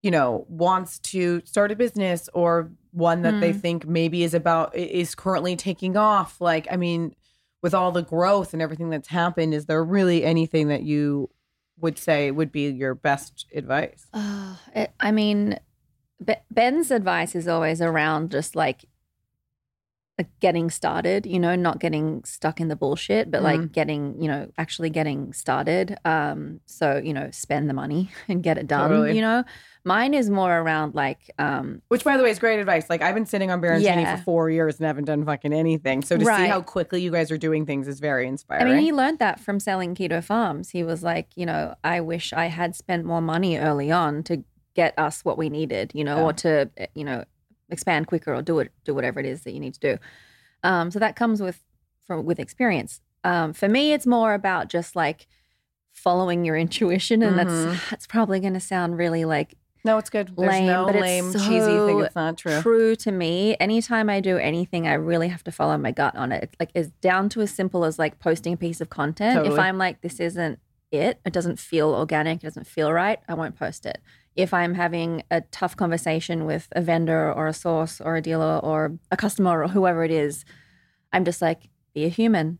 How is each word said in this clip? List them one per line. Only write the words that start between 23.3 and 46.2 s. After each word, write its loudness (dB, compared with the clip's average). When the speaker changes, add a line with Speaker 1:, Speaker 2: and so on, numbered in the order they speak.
Speaker 2:
like, 2
Speaker 1:
Mm-hmm. -4
Speaker 2:
getting, -2
you -2
know, -4
actually -6
getting -4
started. -2
Um, -2
so, -2
you -6
know, -8
spend -4
the -2
money -4
<laughs> -14
and -2
get 0
it -6
done, 2
Speaker 1:
Totally. 4
Speaker 2:
you 2
know? 2
Mine 2
is 2
more 2
around, 0
like, -2
um, -4
Speaker 1:
Which, 2
by 4
the 4
way, 6
is -4
great 2
advice. 2
Like, 0
I've 2
been 0
sitting -2
on 0
Berentini 4
Speaker 2:
Yeah. 4
Speaker 1:
for -10
four 2
years 2
and 0
haven't -2
done 0
fucking -2
anything. 0
So 0
to 4
see 6
Speaker 2:
Right. 4
Speaker 1:
how 0
quickly -4
you -2
guys 0
are -2
doing 0
things -4
is -10
very 0
Speaker 2:
I -6
Speaker 1:
inspiring. 0
Speaker 2:
mean, 6
he 2
learned 0
that 0
from -2
selling -2
Keto -2
Farms. -2
He -4
was -4
like, -2
you -6
know, -4
"I 0
wish -6
I 0
had -4
spent -4
more -2
money 0
early 0
on 0
to -4
get 2
us -2
what 0
we -2
needed, -4
you -4
know, -2
Speaker 1:
Yeah. 2